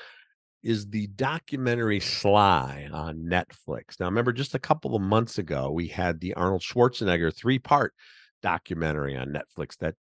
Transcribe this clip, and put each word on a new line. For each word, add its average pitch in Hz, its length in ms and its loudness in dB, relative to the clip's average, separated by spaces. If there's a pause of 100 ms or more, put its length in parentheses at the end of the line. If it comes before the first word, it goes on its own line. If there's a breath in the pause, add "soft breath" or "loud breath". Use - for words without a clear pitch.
(640 loud breath)
is 104 240 -2
the 104 200 -4
documentary 120 920 -2
Sly 80 920 4
on 78 260 -8
Netflix. 82 840 -4
Now, 90 80 -2
remember, 120 240 0
just 127 240 -6
a 139 40 -6
couple 143 360 -2
of 101 80 0
months 110 340 2
ago, 71 320 -2
we 82 180 -2
had 87 320 -2
the 92 140 -6
Arnold 90 300 0
Schwarzenegger 98 720 2
three-part 131 580 2 (480 soft breath)
documentary 78 760 -2
on 65 120 -6
Netflix 73 500 -10
that, 80 240 -4